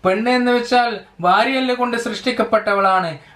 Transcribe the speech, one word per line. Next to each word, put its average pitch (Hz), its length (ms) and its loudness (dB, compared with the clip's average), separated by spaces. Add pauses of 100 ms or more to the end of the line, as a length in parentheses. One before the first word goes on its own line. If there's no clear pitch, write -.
പെണ്ണ് 214 260 0
എന്ന് 247 200 2
വെച്ചാൽ 240 480 0 (220)
വാരിയല്ല് 247 520 2
കൊണ്ട് 240 240 -2
സൃഷ്ടിക്കപ്പെട്ടവളാണ്. 208 1200 0 (180)